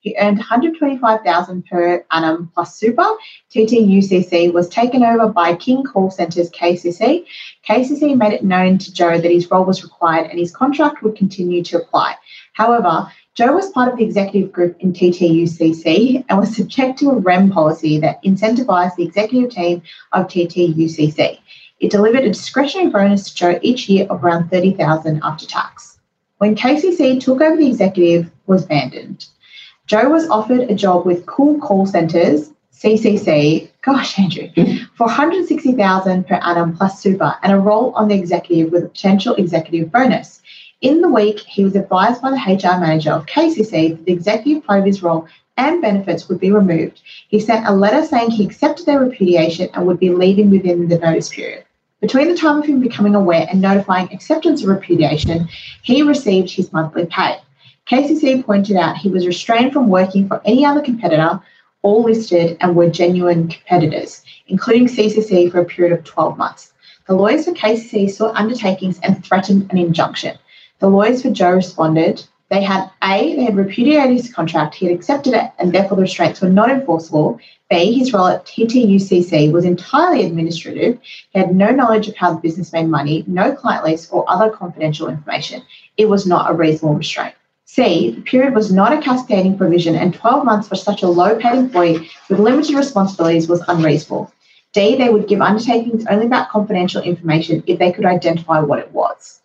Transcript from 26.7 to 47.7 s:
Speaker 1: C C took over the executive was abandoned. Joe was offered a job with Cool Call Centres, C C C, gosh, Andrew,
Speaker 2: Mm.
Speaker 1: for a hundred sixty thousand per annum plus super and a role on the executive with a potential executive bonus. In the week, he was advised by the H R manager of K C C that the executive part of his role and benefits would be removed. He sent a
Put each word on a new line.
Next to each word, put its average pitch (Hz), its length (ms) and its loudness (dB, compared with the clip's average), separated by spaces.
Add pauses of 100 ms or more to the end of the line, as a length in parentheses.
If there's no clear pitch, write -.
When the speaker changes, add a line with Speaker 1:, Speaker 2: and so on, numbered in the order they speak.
Speaker 1:
C 359 160 0
C 262 260 2
took 262 200 0
over 320 160 4
the 302 120 2
executive 170 640 2 (220)
was 170 120 2
abandoned. - 640 -6 (600)
Joe 226 240 2
was 320 180 0
offered 233 420 0
a 202 40 2
job 180 300 0
with 175 220 -2
Cool 294 320 0
Call 196 280 0
Centres, 170 640 0 (200)
C 214 260 0
C 208 200 2
C, 151 540 0 (120)
gosh, 262 360 -2
Andrew, 190 380 -2
Speaker 2:
Mm. 180 240 0 (160)
Speaker 1:
for 233 100 0
a 233 40 0 (100)
hundred 339 260 0
sixty 262 260 0
thousand 190 560 0
per 185 80 0
annum 170 400 -2
plus 196 260 -4
super 180 400 0
and 190 100 2
a 196 60 4
role 214 360 2
on 214 140 0
the 208 60 2
executive 175 580 0
with 175 120 0
a - 40 -12
potential 202 480 0
executive 165 540 -2
bonus. 233 500 0 (400)
In 294 200 2
the 349 80 2
week, 214 320 2
he - 240 -2
was 190 120 0
advised 196 460 0
by 262 80 -2
the 269 160 -4
H 190 180 0
R 180 160 2
manager 160 320 0
of - 140 -6
K 320 240 0
C 214 140 -2
C 160 240 0
that 160 180 -8
the 180 60 2
executive 226 520 -2
part 202 160 2
of 190 60 0
his 196 160 0
role 165 240 -2 (300)
and 320 260 0
benefits 196 460 -2
would 180 120 -4
be 190 100 0
removed. 180 500 0 (280)
He 214 120 0
sent 226 260 -2
a 208 60 2